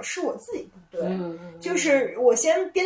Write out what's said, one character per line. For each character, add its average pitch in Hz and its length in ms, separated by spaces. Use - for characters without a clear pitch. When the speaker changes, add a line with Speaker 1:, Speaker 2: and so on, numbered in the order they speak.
Speaker 1:
是 - 160
我 302 160
自 - 160
己 - 220
不 - 240
对， 175 100
Speaker 2:
嗯， 190 140
嗯， 170 200
嗯。 170 200
Speaker 1:
就 339 160
是 277 420
我 240 160
先 330 360
鞭 370 140